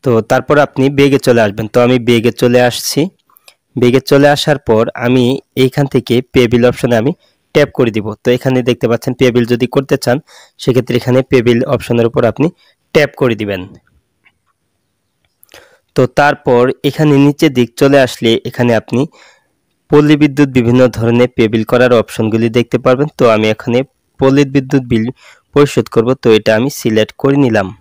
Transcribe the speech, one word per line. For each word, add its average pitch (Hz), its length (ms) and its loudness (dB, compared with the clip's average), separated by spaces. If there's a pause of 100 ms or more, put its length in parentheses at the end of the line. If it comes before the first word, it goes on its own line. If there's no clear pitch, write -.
তো 131 60 0 (200)
তারপর 131 280 0
আপনি 135 300 0
বেগে 139 380 2
চলে 117 180 4
আসবেন। 104 280 -6
তো - 120 0
আমি 127 120 2 (100)
বেগে 117 240 2 (100)
চলে 123 200 2
আসছি। 123 400 -2 (720)
বেগে 123 340 2
চলে 143 260 4
আসার 139 320 -2
পর 110 160 2 (220)
আমি 123 200 0 (300)
এইখান 131 380 0
থেকে 120 220 -2 (180)
পে 131 80 4 (100)
বিল 120 140 2
অপশনে 120 360 0
আমি 135 100 -2 (440)
ট্যাপ 147 220 2
করে 120 140 0
দিব। 104 140 -6 (160)
তো - 100 -4
এখানে 127 260 -2 (120)
দেখতে 123 180 -2
পাচ্ছেন 117 320 -4
পে 135 120 2
বিল 120 220 0
যদি 120 140 -2
করতে 139 300 -2
চান 123 200 -2 (440)
সেক্ষেত্রে 123 360 -2
এখানে 127 220 0 (100)
পে 139 120 2
বিল 117 180 0 (140)
অপশনের 117 340 -2
উপর 123 140 -4 (100)
আপনি 147 160 -4 (460)
ট্যাপ 147 260 2
করে 120 160 0
দিবেন। 101 260 -8 (2250)
তো 139 60 2 (180)
তারপর 143 440 0 (200)
এখানে 147 300 0 (120)
নিচের 147 280 0
দিক 123 160 0 (100)
চলে 139 260 2
আসলে 117 260 -4 (180)
এখানে 120 220 -2 (100)
আপনি 120 200 -6 (880)
পল্লী 147 300 4
বিদ্যুৎ 143 360 0
বিভিন্ন 120 240 2 (160)
ধরনের 120 360 0
পে 120 140 0
বিল 110 240 -2
করার 123 200 2 (100)
অপশনগুলি 113 460 -4 (100)
দেখতে 120 280 -2
পারবেন। 127 220 0 (100)
তো 135 60 0 (120)
আমি 110 180 0
এখানে 120 260 -2 (400)
পল্লী 139 240 2 (120)
বিদ্যুৎ 135 360 -2
বিল 113 140 -2 (480)
পরিশোধ 143 400 0
করব, 117 160 0 (120)
তো - 60 0 (100)
এটা 107 180 0
আমি 123 140 -2 (100)
সিলেক্ট 110 380 -2
করে 139 280 0
নিলাম। 104 240 -2 (120)